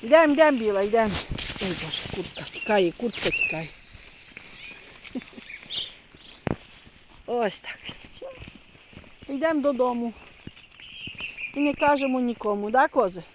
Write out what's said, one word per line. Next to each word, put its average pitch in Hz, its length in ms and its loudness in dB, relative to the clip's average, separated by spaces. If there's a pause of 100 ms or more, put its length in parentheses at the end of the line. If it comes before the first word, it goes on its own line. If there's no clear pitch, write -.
Йдем, 294 300 8
йдем, 294 240 6
біла, 208 260 2
йдем. 214 300 2 (500)
Ой, 180 220 -2
Боже, 156 180 -4 (140)
куртка - 360 -8
тікає, 190 400 2
куртка - 380 -2
тікає. 156 380 -4 (3500)
Ось 233 340 -2
так. - 180 -14 (1500)
Йдемо 294 320 0
додому. 247 520 0 (1400)
І 277 60 -2
не 285 140 2
кажемо 269 460 2
нікому, 214 500 -2
да, 262 180 4
кози? 185 340 0 (120)